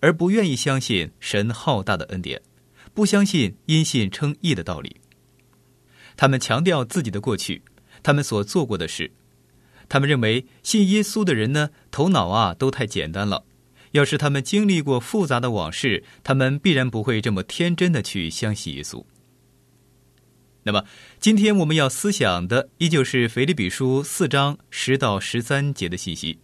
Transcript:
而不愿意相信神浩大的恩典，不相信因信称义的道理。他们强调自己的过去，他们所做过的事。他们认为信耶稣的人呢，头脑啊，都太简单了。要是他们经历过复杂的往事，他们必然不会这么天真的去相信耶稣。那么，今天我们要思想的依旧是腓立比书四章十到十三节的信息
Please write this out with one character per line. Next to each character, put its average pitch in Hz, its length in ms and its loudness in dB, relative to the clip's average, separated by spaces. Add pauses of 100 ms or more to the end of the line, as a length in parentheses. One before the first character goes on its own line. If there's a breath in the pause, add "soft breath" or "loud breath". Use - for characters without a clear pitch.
而 160 120 4
不 175 180 0
愿 208 160 2
意 143 80 0
相 135 240 -2
信 90 400 -2
神 107 320 -2
浩 113 320 -2
大 98 140 -2
的 80 100 -6
恩 92 140 -8
典， 67 220 -8 (500 soft breath)
不 214 140 2
相 202 180 4
信 151 320 0 (100)
因 160 160 4
信 113 280 0
称 147 300 -4
义 165 140 0
的 90 80 -6
道 80 180 -8
理。 - 200 -16 (1160 loud breath)
他 135 120 4
们 135 100 2
强 120 240 0
调 165 220 2
自 156 180 -2
己 113 80 -2
的 101 120 -6
过 113 120 -2
去， - 280 -8 (400 soft breath)
他 147 100 2
们 143 100 2
所 104 220 -2
做 147 220 -2
过 107 100 -4
的 82 100 -4
事。 - 260 -8 (760 soft breath)
他 143 100 2
们 139 80 2
认 143 140 2
为 113 240 0 (180 soft breath)
信 208 280 4
耶 214 120 4
稣 208 220 -2
的 170 100 2
人 113 200 0
呢， 151 160 0 (200 soft breath)
头 160 200 2
脑 113 180 2
啊， 101 240 2
都 135 180 -2
太 120 160 -4
简 80 240 -6
单 95 160 -4
了。 98 200 -4 (460 soft breath)
要 143 120 6
是 143 140 -2
他 147 100 0
们 139 160 -2
经 208 240 2
历 175 140 2
过 135 180 0
复 196 260 -2
杂 131 140 0
的 123 100 -2
往 90 220 -4
事， 110 320 -2 (180 loud breath)
他 135 120 0
们 135 240 2
必 180 140 2
然 131 180 2
不 110 120 -4
会 110 200 0
这 117 100 -2
么 95 100 -2
天 175 320 -2
真 180 160 2
的 135 120 2
去 87 260 -4
相 107 260 -4
信 76 200 -8
耶 69 80 -10
稣。 - 200 -12 (1700)
那 101 40 -2
么， 104 120 0 (340 loud breath)
今 220 160 4
天 208 220 4
我 175 80 4
们 156 100 0
要 147 140 4
思 202 240 -2
想 90 340 0
的 120 300 0
依 170 140 0
旧 151 120 4
是 123 240 2
腓 120 200 0
立 175 80 0
比 95 160 -2
书 131 320 0
四 170 260 -2
章 143 300 0 (100)
十 - 300 -2
到 110 200 0
十 - 220 -4
三 139 320 -2
节 92 160 -6
的 87 80 -4
信 87 180 -8
息 80 300 -8